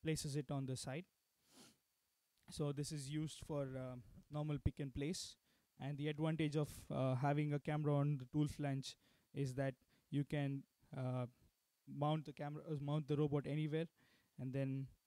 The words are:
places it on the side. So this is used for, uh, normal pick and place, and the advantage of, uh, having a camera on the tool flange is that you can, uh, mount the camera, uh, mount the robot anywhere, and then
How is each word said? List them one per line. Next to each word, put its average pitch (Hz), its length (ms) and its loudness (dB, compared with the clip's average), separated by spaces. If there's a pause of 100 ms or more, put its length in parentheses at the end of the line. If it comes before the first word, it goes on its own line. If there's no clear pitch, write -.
places 156 320 0
it 147 140 -4
on 139 160 -2
the 131 100 -4
side. 147 280 -6 (1500)
So 147 220 -2
this 143 200 -4
is 143 160 -6
used 151 380 -4
for, 147 160 -2 (140)
uh, 127 200 -6 (360)
normal 147 320 0
pick - 160 2
and 139 140 -4
place, 147 400 -4 (460)
and 139 180 -4
the 147 100 0
advantage 156 480 2
of, 147 120 4 (220)
uh, 131 260 4
having 143 360 4
a 147 60 2
camera 151 380 2
on 143 220 4
the 127 140 -8
tool 151 160 4
flange 139 480 -2 (380)
is 139 200 0
that 135 200 0 (360)
you 143 140 2
can, 139 380 0 (340)
uh, 127 300 0 (680)
mount 147 340 2
the 151 60 -10
camera, 147 380 -6
uh, 156 100 0
mount 143 280 0
the 147 80 4
robot 143 300 4
anywhere, 156 400 2 (520)
and 127 140 -4
then 135 340 0 (200)